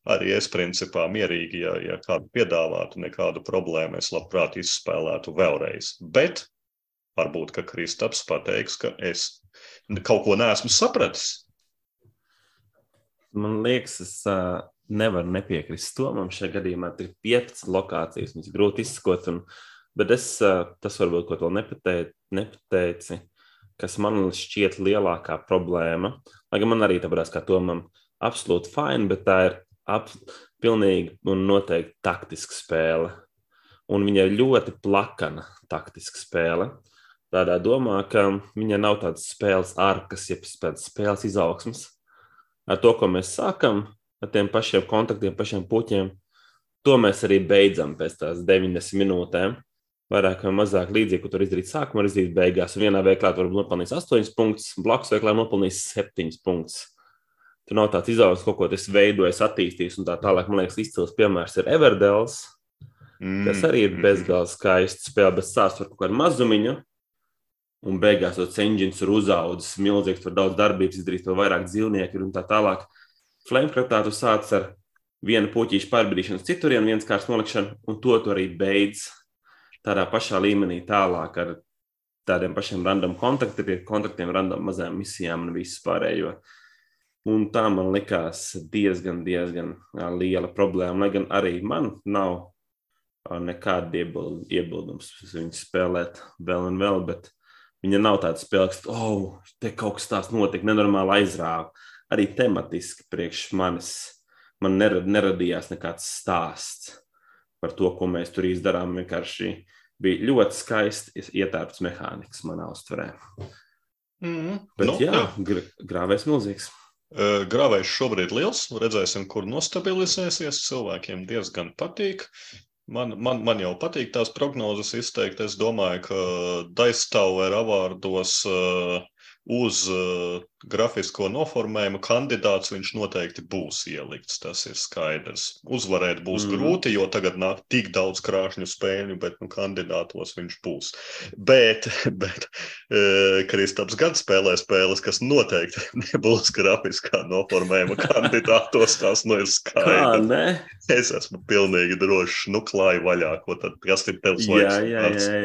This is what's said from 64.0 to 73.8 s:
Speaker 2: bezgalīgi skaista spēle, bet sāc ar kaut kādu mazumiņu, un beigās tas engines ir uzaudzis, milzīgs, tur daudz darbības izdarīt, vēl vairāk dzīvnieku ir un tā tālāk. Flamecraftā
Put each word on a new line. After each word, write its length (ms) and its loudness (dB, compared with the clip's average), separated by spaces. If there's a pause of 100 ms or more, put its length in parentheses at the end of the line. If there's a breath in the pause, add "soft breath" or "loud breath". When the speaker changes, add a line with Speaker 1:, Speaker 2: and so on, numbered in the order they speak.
Speaker 2:
bezgalīgi 480 2
skaista 580 0
spēle, 300 6
bet 80 -8
sāc 340 2
ar 80 -8
kaut 140 -6
kādu 100 0
mazumiņu, 640 2 (1120)
un 80 0
beigās 400 4
tas 240 -2
engines 400 0
ir 80 0
uzaudzis, 640 0 (100)
milzīgs, 400 2
tur 140 -6
daudz 180 2
darbības 460 0
izdarīt, 260 -6
vēl 140 0
vairāk 260 2
dzīvnieku 480 -2
ir 140 -6
un 60 -6
tā 120 -4
tālāk. 380 2 (640 soft breath)
Flamecraftā 560 2